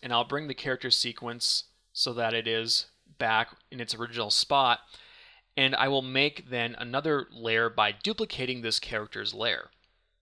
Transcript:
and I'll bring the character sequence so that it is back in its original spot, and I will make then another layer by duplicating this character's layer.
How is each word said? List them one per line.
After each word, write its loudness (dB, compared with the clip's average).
and -6
I'll 4
bring -4
the -6
character -4
sequence -2
so -2
that 0
it 0
is 0
back 2
in -16
its -6
original -4
spot, 4
and 4
I 4
will 2
make 0
then -4
another -2
layer 2
by 2
duplicating -4
this 0
character's -6
layer. -2